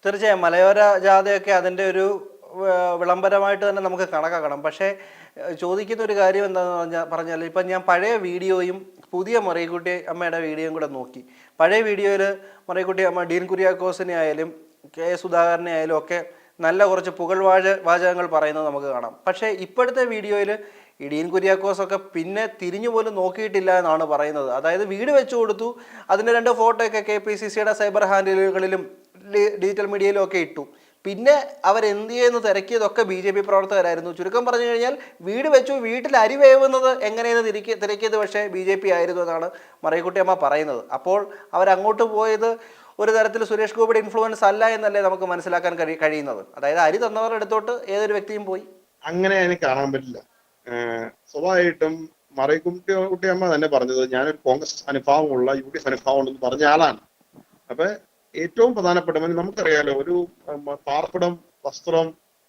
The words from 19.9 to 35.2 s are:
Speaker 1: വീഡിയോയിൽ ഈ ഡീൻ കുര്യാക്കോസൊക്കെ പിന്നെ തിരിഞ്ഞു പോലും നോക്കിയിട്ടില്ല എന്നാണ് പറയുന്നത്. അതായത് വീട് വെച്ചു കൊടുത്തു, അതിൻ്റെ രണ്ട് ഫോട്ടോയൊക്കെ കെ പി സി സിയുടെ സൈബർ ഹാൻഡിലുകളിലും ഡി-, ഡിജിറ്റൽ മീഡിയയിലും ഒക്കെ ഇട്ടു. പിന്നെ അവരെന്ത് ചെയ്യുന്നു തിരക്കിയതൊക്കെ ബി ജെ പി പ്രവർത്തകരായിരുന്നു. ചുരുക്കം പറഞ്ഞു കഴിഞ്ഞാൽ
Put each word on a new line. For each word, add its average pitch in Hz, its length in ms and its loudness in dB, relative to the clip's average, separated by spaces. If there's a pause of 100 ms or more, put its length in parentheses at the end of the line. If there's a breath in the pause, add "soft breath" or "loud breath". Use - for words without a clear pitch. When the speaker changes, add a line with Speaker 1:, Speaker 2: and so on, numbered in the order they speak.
Speaker 1:
വീഡിയോയിൽ 208 540 -2 (420 loud breath)
ഈ 139 60 -12
ഡീൻ 156 220 -4
കുര്യാക്കോസൊക്കെ 190 680 0
പിന്നെ 190 540 -6 (120)
തിരിഞ്ഞു 196 280 -4
പോലും 220 260 -2
നോക്കിയിട്ടില്ല 185 640 0
എന്നാണ് 160 280 2
പറയുന്നത്. 147 460 -2
അതായത് 160 340 0
വീട് 202 260 -4
വെച്ചു 262 240 2
കൊടുത്തു, 226 440 -2 (300 loud breath)
അതിൻ്റെ 220 240 2
രണ്ട് 233 160 2
ഫോട്ടോയൊക്കെ 226 500 2
കെ 214 180 -4
പി 208 180 -4
സി 208 120 -8
സിയുടെ 214 260 -2
സൈബർ 208 300 0
ഹാൻഡിലുകളിലും 190 960 0 (360)
ഡി-, 208 260 2
ഡിജിറ്റൽ 202 260 -2
മീഡിയയിലും 202 380 0
ഒക്കെ 185 140 -4
ഇട്ടു. 156 300 -6 (360 soft breath)
പിന്നെ 262 520 2 (100)
അവരെന്ത് 208 480 2
ചെയ്യുന്നു 240 260 2
തിരക്കിയതൊക്കെ 208 640 0
ബി 190 180 -4
ജെ 196 100 0
പി 196 100 0
പ്രവർത്തകരായിരുന്നു. 190 680 0
ചുരുക്കം 185 340 -2
പറഞ്ഞു 240 200 0
കഴിഞ്ഞാൽ 240 320 -2 (240 loud breath)